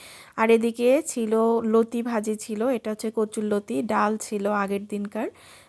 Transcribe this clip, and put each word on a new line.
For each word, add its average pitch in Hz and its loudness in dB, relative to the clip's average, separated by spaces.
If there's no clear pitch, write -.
আর 226 4
এদিকে 233 4
ছিল 220 -4
লতি 226 2
ভাজি 220 -2
ছিল, 220 -4
এটা 226 -2
হচ্ছে 214 -6
কচুর 214 -2
লতি, 208 -2
ডাল 214 0
ছিল 202 -6
আগের 202 -2
দিনকার। 208 -6